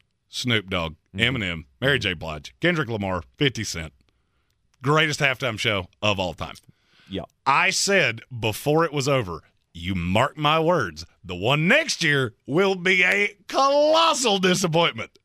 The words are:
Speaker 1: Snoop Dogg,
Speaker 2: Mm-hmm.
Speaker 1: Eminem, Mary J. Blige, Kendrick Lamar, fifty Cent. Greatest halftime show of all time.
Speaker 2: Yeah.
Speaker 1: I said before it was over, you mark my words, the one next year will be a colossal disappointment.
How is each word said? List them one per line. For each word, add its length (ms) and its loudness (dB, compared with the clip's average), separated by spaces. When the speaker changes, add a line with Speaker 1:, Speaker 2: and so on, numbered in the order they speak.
Speaker 1:
Snoop 420 -4
Dogg, 260 -4
Speaker 2:
Mm-hmm. 200 0
Speaker 1:
Eminem, 300 -6
Mary 180 2
J. 140 -2
Blige, 480 -12
Kendrick 260 -2
Lamar, 360 -4
fifty 280 -2
Cent. 260 -10
Greatest 360 2
halftime 400 -2
show 280 -2
of 180 0
all 140 -4
time. 220 -12
Speaker 2:
Yeah. 140 -8
Speaker 1:
I 240 4
said 520 2
before 480 2
it 80 -4
was 140 -2
over, 340 0
you 220 -4
mark 420 0
my 220 2
words, 460 0
the 120 -10
one 320 0
next 360 2
year 300 0
will 300 2
be 280 2
a 340 0
colossal 920 2
disappointment. 840 0